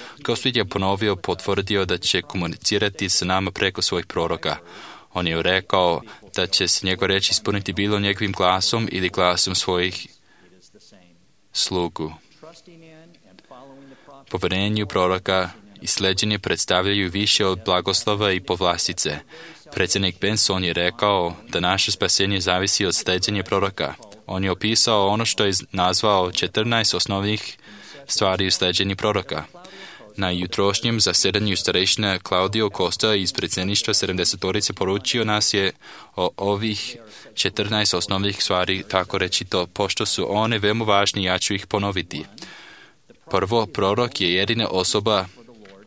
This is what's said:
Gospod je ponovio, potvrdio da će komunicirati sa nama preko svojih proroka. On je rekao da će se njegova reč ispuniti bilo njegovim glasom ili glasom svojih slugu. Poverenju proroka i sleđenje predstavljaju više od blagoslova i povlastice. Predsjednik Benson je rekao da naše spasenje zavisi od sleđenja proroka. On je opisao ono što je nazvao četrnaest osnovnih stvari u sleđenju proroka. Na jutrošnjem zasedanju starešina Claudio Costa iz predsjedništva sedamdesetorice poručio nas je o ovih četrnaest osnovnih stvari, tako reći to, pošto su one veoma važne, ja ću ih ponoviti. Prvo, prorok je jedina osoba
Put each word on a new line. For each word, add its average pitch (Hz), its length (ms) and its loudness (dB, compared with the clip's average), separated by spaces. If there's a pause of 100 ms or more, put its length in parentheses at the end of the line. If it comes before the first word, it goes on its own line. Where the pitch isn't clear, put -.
(200)
Gospod 120 360 -2
je 110 100 2
ponovio, 95 500 0
potvrdio 98 720 0
da 90 120 0
će - 240 0
komunicirati 98 880 -2
sa - 160 0
nama 92 260 2
preko 95 300 -2
svojih 87 240 -2
proroka. 82 520 -2 (560)
On 90 140 -2
je 82 160 0
rekao 90 580 2 (340)
da 107 120 0
će 92 200 0
se - 180 0
njegova 92 220 0
reč 95 220 0
ispuniti 101 440 -2
bilo 101 260 0
njegovim 101 320 0
glasom 95 600 2
ili 92 180 0
glasom 90 460 2
svojih 90 520 -2 (1400)
slugu. 82 640 -2 (2250)
Poverenju 101 580 -2
proroka 92 640 2 (320)
i - 60 -8
sleđenje 98 520 0
predstavljaju 92 720 0
više 101 360 2
od 95 200 0
blagoslova 98 680 2
i 92 80 0
povlastice. 87 800 -2 (560)
Predsjednik 95 460 0
Benson 98 420 2
je 85 100 0
rekao 87 640 2 (140)
da 90 100 -2
naše 90 320 2
spasenje 98 500 2
zavisi 92 440 2
od 87 100 2
sleđenja 92 480 0
proroka. 95 500 -2 (340)
On 95 160 -4
je 95 80 0
opisao 107 560 2
ono 110 180 2
što 113 200 2
je 98 80 2 (180)
nazvao 92 600 2
četrnaest 110 640 0
osnovnih 101 640 -2 (500)
stvari 95 400 2
u 90 40 0
sleđenju 95 440 0
proroka. 95 480 -2 (720)
Na 95 120 -2
jutrošnjem 98 720 0
zasedanju 98 580 2
starešina 92 720 2
Claudio 98 500 2
Costa 101 380 2
iz 95 180 0
predsjedništva 92 600 -2
sedamdesetorice 92 800 0
poručio 101 520 0
nas 104 280 2
je 98 180 2 (440)
o 90 220 0
ovih 101 600 -2 (360)
četrnaest 107 600 0
osnovnih 98 500 -2
stvari, 92 460 0
tako 92 280 0
reći 92 280 -2
to, 90 220 0
pošto - 380 -2
su - 240 0
one 110 300 2
veoma 110 260 2
važne, 101 380 4
ja 92 140 2
ću - 160 -2
ih 98 140 -6
ponoviti. 92 580 -2 (1040)
Prvo, 101 340 2
prorok 104 560 0
je 87 120 2
jedina 107 360 0
osoba 101 560 0 (600)